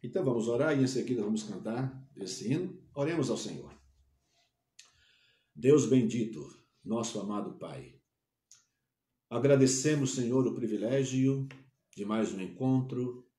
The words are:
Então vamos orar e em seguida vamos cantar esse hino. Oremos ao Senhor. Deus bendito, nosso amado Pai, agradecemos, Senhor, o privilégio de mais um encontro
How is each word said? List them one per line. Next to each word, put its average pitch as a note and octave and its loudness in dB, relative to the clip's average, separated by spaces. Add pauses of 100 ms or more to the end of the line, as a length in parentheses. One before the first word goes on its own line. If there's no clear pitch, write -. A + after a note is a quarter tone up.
Então F3+ -4
vamos A#2 0
orar C#3 2
e C3+ 4
em B2 2
seguida A#2+ -2
vamos G#2 -2
cantar A2 -8 (120)
esse G2 -6
hino. F#3 -4 (100)
Oremos C#3+ -2
ao A2 0
Senhor. - -10 (1800)
Deus C3 6
bendito, A#2 2 (400)
nosso A2+ -4
amado G2+ -6
Pai, D2+ -14 (1400)
agradecemos, C3+ 4
Senhor, B2 2
o A2 -2
privilégio C3 0 (480)
de G2+ -10
mais G#2 -2
um F#2+ -8
encontro B2 -2 (100)